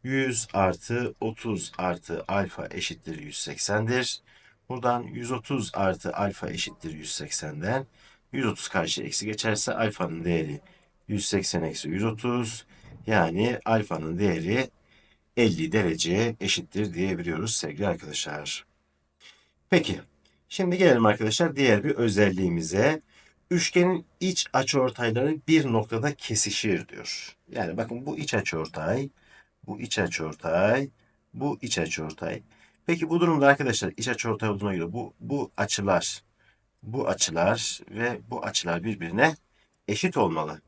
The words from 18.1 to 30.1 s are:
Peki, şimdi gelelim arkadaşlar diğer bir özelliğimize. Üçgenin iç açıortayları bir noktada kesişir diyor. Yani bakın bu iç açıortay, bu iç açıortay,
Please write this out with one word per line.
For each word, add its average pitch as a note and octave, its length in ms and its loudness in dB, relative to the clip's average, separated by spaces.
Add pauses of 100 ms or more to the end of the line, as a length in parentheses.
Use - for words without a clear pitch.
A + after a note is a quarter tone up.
Peki, - 300 2 (480)
şimdi F3+ 300 -2
gelelim B2+ 280 8
arkadaşlar A2 500 2
diğer A2+ 280 6
bir G2 60 0
özelliğimize. F#2+ 1120 2 (480)
Üçgenin F3+ 560 2 (140)
iç - 320 -2
açıortayları C3 840 2 (120)
bir C#3+ 240 4
noktada A2+ 420 0
kesişir G#2 760 0
diyor. - 480 -12 (120)
Yani F2+ 280 -4
bakın A#2+ 300 -6
bu D3+ 120 -6
iç D3 160 -4
açıortay, F2 760 -2 (580)
bu G#2 140 -10
iç A2+ 180 -4
açıortay, F2 920 0 (460)